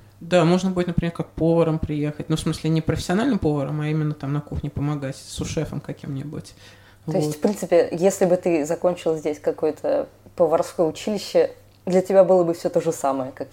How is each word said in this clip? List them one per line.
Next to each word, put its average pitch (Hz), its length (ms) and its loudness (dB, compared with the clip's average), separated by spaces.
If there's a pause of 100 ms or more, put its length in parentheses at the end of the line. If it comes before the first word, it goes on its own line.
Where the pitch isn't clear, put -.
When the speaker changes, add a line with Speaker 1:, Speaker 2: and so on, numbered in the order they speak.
(200)
Speaker 1:
Да, 170 260 4
можно 180 260 4
будет, 180 160 0
например, 170 260 -2
как - 160 -6
поваром 160 500 2
приехать. 151 500 -4
Ну, 160 60 2
в 156 40 -4
смысле, 160 300 -4
не 160 120 2
профессиональным 196 580 0
поваром, 147 420 -2
а 151 60 -4
именно 151 260 0
там 143 200 -6
на 147 80 -2
кухне - 280 -8
помогать, 143 460 -4
сушефом - 640 -8
каким-нибудь. 147 760 -10 (520)
Speaker 2:
То 156 80 -6
есть, 156 140 2
Speaker 1:
Вот. 151 80 -4
Speaker 2:
в - 40 -18
принципе, 180 520 2
если 190 340 2
бы 175 100 4
ты 170 300 0
закончил 170 500 -2
здесь 151 240 -4
какое-то 151 680 -2 (280)
поварское 165 520 2
училище, 180 640 0 (340)
для 185 160 4
тебя 190 240 6
было 180 180 6
бы 165 100 2
всё 170 160 -4
то 165 120 2
же 160 100 0
самое, 135 400 -2
как - 220 -10